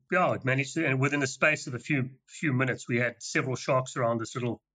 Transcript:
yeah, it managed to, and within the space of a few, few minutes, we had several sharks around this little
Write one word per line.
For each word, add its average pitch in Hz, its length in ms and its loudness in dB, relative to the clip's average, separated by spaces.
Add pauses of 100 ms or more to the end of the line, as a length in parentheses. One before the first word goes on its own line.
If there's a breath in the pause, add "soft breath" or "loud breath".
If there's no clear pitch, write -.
(120)
yeah, 180 220 4
it 98 120 -4
managed 135 300 0
to, 165 100 0
and 135 140 2
within 139 200 2
the 139 80 2
space 151 400 0
of 131 60 -6
a 120 60 -6
few, 131 320 0 (160)
few 147 260 -2
minutes, 123 340 0
we 120 120 0
had 120 200 0
several 131 360 -2
sharks 131 420 0
around 117 240 2
this 110 140 -8
little 123 260 -2 (140)